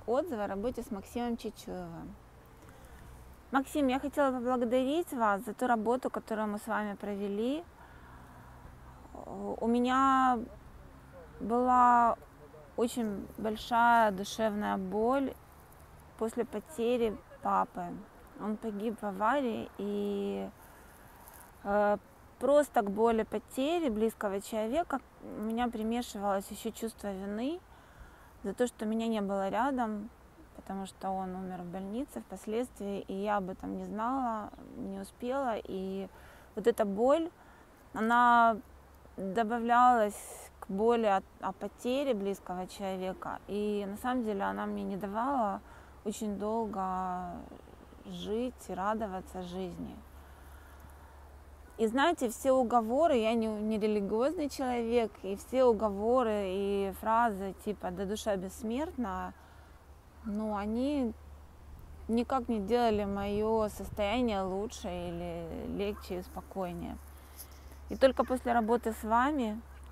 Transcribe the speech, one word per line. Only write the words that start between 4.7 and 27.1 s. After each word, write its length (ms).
вас 320
за 120
ту 100
работу, 460
которую 380
мы 100
с 80
вами 260
провели. 680
У 400
меня 720
была 760
очень 480
большая 720
душевная 680
боль 560
после 260
потери 720
папы. 440
Он 160
погиб 460
в 60
аварии, 600
и, 680
э, 340
просто 440
к 100
боли 320
потери 680
близкого 520
человека 580
у 60
меня 240
примешивалось 840
еще 220
чувство 420